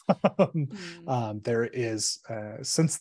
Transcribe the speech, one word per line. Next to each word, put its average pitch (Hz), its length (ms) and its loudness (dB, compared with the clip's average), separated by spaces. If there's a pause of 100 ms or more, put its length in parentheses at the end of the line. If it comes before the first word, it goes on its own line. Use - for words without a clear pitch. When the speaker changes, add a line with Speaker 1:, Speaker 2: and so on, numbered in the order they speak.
Speaker 1:
Um, 170 600 2 (380)
Speaker 2:
Mm. - 20 -8
Speaker 1:
um, 110 360 -2
there 117 200 2
is, 113 540 -2 (100)
uh, 107 340 -8
since, - 380 2